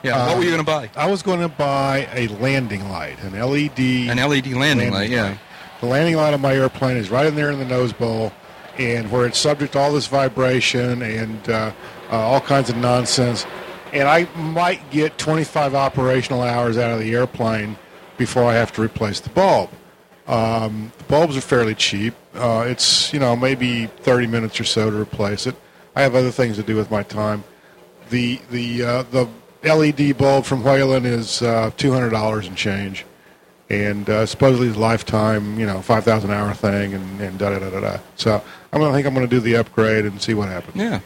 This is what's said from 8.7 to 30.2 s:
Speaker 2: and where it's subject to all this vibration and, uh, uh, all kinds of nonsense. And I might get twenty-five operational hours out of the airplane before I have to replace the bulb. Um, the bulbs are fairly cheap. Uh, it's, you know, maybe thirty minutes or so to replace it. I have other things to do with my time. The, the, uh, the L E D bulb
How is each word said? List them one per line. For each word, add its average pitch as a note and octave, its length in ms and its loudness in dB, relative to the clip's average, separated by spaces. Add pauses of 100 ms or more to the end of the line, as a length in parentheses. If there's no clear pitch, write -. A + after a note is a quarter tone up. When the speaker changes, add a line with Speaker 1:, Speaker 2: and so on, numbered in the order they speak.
Speaker 2:
and A#2 320 -2
where B2 160 2
it's A#2 120 -2
subject D3 340 0
to C#3+ 60 0
all C#3+ 140 4
this C#3+ 140 0
vibration B2+ 960 0
and, A2 460 -6
uh, A2 240 0 (380)
uh, A2+ 60 0
all A#2 240 4
kinds C3+ 280 2
of A#2 80 -2
nonsense. B2 680 0 (460)
And C#3 160 2
I E3 160 4 (120)
might E3 540 -2
get D3+ 280 0
twenty-five D3+ 560 0
operational C3 680 0
hours A#2+ 360 0
out A#2+ 140 0
of A2+ 80 -2
the A2 140 -2
airplane A2+ 640 -2 (400)
before B2 280 2
I A#2 100 4
have A2+ 200 2
to A2 80 -2
replace A2 380 -4
the - 100 -12
bulb. C#3+ 400 2 (560)
Um, A2+ 720 -2
the - 60 -18
bulbs D3 320 2
are C3+ 60 -2
fairly A#2 320 2
cheap. G#2+ 400 -2 (200)
Uh, A#2 340 0
it's, - 440 0
you D3+ 60 -2
know, B2 180 4
maybe B2 500 0
thirty B2 400 2
minutes A2+ 340 -2
or A#2 40 -4
so A2 260 0
to G#2 60 -2
replace G#2 500 -4
it. C3 100 -6 (400)
I C#3 60 2
have C3 120 2
other B2+ 160 4
things A#2 260 0
to G#2+ 60 -6
do A2 140 -2
with G#2+ 140 -2
my G#2 120 0
time. G#2+ 420 -4 (640)
The, B2 300 -2 (100)
the, A#2+ 320 -4
uh, A#2+ 280 0
the B2+ 160 2 (380)
L D#3 200 4
E D3+ 80 4
D C#3+ 200 2
bulb C3+ 320 4